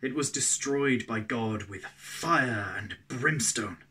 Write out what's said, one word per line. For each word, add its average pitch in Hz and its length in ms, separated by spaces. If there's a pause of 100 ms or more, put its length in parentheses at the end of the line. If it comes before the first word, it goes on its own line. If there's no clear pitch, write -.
it 131 120
was 143 160
destroyed 139 760
by 113 140
God 110 440
with 95 200 (120)
fire 123 800
and 104 200 (120)
brimstone. 131 720 (120)